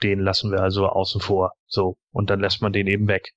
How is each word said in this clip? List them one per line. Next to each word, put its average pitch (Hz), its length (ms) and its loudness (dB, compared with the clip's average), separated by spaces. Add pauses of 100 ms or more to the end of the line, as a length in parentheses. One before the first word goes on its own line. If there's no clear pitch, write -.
den 98 180 2
lassen 98 300 0
wir 95 100 0
also 95 260 2
außen 95 340 -2
vor. 92 320 0 (140)
So, 95 300 -2 (160)
und 101 180 -2
dann 101 100 0
lässt 98 220 -2
man 104 100 0
den 101 140 0
eben 101 220 2
weg. 98 280 -2